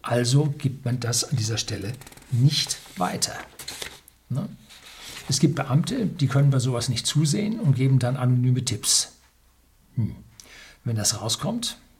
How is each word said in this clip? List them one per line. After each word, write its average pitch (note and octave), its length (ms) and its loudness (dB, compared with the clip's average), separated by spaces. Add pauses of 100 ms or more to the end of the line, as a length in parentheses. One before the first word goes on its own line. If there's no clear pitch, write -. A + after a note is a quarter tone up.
Also B2+ 560 2
gibt - 260 -4
man B2 160 -2
das A#2 240 -2
an - 120 -2
dieser A2 220 -2
Stelle G2+ 340 -6 (380)
nicht - 480 2 (180)
weiter. - 380 -2 (920)
Ne? D#3 200 -4 (800)
Es C#3 120 0
gibt - 160 4
Beamte, E3+ 500 0
die C#3 220 0
können C#3+ 220 6
bei C3+ 100 4
sowas A#2+ 280 -2
nicht - 180 -2
zusehen G3+ 520 0
und C#3+ 160 2
geben C3 240 4
dann B2 180 0
anonyme B2+ 480 2
Tipps. - 520 -2 (800)
Hm. G#2 180 -2 (680)
Wenn A#2 100 -4
das G#2+ 260 -2
rauskommt - 580 -4 (220)